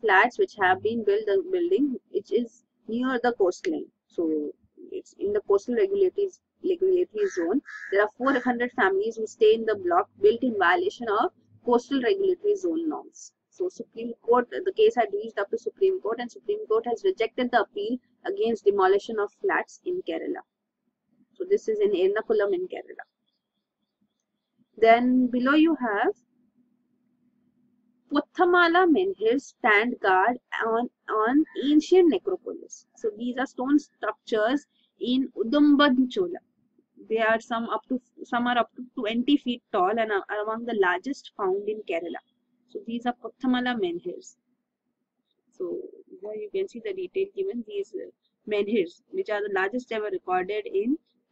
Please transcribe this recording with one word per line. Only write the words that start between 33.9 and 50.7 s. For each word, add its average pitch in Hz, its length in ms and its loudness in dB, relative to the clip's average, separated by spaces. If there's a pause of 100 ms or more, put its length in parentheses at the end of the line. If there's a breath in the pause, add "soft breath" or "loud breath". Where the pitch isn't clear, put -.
in 254 280 0 (160)
Udumbanchola. 262 1000 4 (640)
They 220 120 0 (120)
are 226 60 -2
some 233 280 -6 (120)
up - 80 -16
to, 254 120 -4 (220)
some 240 240 -4
are 240 200 0
up - 100 -20
to 247 120 -16 (140)
twenty 233 340 2
feet 240 260 -6 (100)
tall 214 340 0
and 208 160 -2
are 208 240 -6
among 226 260 -6
the 220 160 0
largest 180 480 -6
found 202 320 -2
in 214 140 -6
Kerala. 170 440 -8 (440)
So - 160 -14
these 233 240 -8
are 240 40 -6 (100)
Pothamala 247 480 -2 (100)
menhirs. 175 540 -8 (1200)
So 185 80 -6 (560)
here 208 180 -12
you 208 140 -12
can - 180 -2
see 240 140 -14
the 202 60 -4
detail 185 440 -4
given. 392 300 -4
These, 403 280 -8
uh, - 160 -12 (440)
menhirs, 202 420 -2 (140)
which 381 260 -6
are 415 80 -4
the 415 100 -6
largest 370 440 -4
ever 214 180 -6
recorded 185 520 -4 (120)